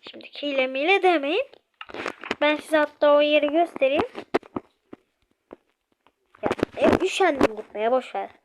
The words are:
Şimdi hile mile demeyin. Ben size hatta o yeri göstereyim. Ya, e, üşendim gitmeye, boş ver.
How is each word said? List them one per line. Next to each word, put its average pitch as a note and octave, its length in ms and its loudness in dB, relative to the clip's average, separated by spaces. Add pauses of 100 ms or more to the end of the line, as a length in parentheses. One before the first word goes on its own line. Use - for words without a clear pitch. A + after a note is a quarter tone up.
Şimdi - 260 -20
hile C4+ 400 -4
mile D4+ 360 0
demeyin. F4 440 0 (920)
Ben D4+ 160 2
size D4 200 -4
hatta D4 400 4
o D4 40 6
yeri D4 280 2
göstereyim. D#4+ 600 0 (2250)
Ya, - 80 -2 (260)
e, - 280 2
üşendim D4+ 520 2
gitmeye, G#3+ 340 -4
boş B3+ 240 -2
ver. G3 160 -8 (140)